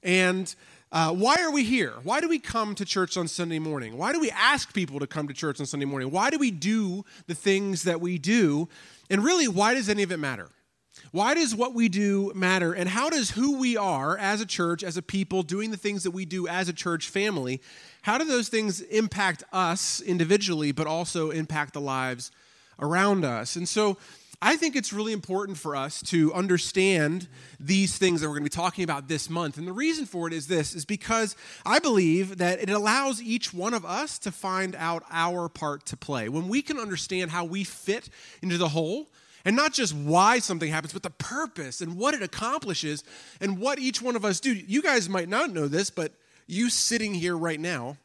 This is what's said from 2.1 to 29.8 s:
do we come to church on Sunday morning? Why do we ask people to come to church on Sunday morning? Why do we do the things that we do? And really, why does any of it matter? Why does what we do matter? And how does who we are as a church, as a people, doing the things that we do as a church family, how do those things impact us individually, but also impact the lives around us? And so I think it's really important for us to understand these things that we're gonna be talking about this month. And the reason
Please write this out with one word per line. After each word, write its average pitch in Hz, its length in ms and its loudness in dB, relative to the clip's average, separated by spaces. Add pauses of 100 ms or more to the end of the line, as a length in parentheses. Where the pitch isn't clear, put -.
do 339 80 0
we 320 100 2
come 214 380 -2
to 202 80 -4
church 185 320 -2
on 170 140 -2
Sunday 165 300 -4
morning? 139 360 -6
Why 180 160 -2
do 339 80 0
we 302 120 2
ask 254 420 2
people 143 260 -2
to 139 80 -4
come 151 220 -4
to 135 40 -10
church 147 280 -4
on 143 40 -4
Sunday 143 200 -4
morning? 135 260 -4
Why 196 180 2
do 311 80 0
we 269 140 2
do 190 540 0 (220)
the 170 80 -4
things 196 480 2
that 170 180 0
we 175 160 -2
do? 165 500 4 (420)
And 196 140 4
really, 330 240 4
why 208 260 4
does 254 140 0
any 208 160 2
of 180 80 -2
it 175 60 -4
matter? 123 320 -6 (640)
Why 208 220 4
does 302 220 2
what 247 180 0
we 233 140 4
do 196 480 2
matter? 185 380 4
And 180 160 -2
how 240 200 0
does 285 220 0
who 269 260 0
we 247 200 2
are 170 400 0
as 208 240 0
a 220 40 -4
church, 170 380 -2
as 175 140 -6
a 180 40 -6
people, 190 420 -2
doing 196 280 -4
the 208 60 -6
things 202 260 -4
that 185 80 -2
we 190 140 -6
do 180 200 -4
as 180 220 -2
a 175 60 -4
church 165 340 -4
family, 156 540 -2 (400)
how 220 160 0
do 311 80 0
those 247 240 0
things 208 320 0
impact 196 720 0
us 185 480 0
individually, 175 720 2
but 151 140 -2
also 160 440 -2
impact 156 400 -2
the 147 80 -8
lives 131 520 -4 (480)
around 185 440 2
us? 120 320 -2
And 170 140 -4
so 208 280 2 (460)
I 254 120 6
think 302 200 0
it's 247 160 -2
really 214 220 -2
important 196 460 -4
for 147 160 -6
us 139 320 -4
to 160 260 4
understand 180 960 2 (320)
these 190 400 2
things 175 220 4
that 151 60 0
we're 151 60 -2
gonna 147 120 -4
be 147 40 0
talking 175 340 -2
about 143 240 -4
this 151 220 -4
month. 160 260 -4
And 160 120 -10
the 185 40 -8
reason 294 360 -2